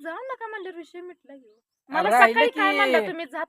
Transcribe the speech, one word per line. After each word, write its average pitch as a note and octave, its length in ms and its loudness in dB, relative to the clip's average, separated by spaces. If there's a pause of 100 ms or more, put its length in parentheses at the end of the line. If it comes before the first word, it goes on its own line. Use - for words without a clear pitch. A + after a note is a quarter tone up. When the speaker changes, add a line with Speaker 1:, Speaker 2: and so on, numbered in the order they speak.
Speaker 1:
जाऊ E4 140 -10
नका B4+ 300 -10
म्हणल्यावर F#4+ 300 -10
विषय F4 240 -16
मिटला F4 320 -18
की. B3 280 -20 (280)
Speaker 2:
अरे C4+ 40 -14
Speaker 1:
मला F#4 160 2
Speaker 2:
राहिलं A4+ 240 6
Speaker 1:
सकाळी A#4 160 4
काय G4 220 0
Speaker 2:
की. G4 60 0
Speaker 1:
म्हणला D#4+ 220 4
तुम्ही, D4+ 260 -6
जात E4 240 -8